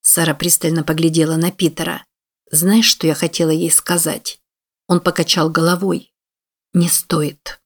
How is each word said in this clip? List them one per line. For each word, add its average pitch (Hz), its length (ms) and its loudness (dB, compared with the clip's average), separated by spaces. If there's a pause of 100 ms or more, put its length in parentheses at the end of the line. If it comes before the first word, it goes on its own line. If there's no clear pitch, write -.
Сара 160 320 0
пристально 165 500 0
поглядела 160 500 0
на 165 160 0
Питера. 165 540 -4 (480)
«Знаешь, 202 340 4
что - 220 0
я 151 60 0
хотела 165 360 -2
ей 160 200 0
сказать?» - 680 -2 (480)
Он 175 120 2
покачал 165 500 0
головой. 170 640 -2 (640)
«Не 170 140 4
стоит». - 760 -4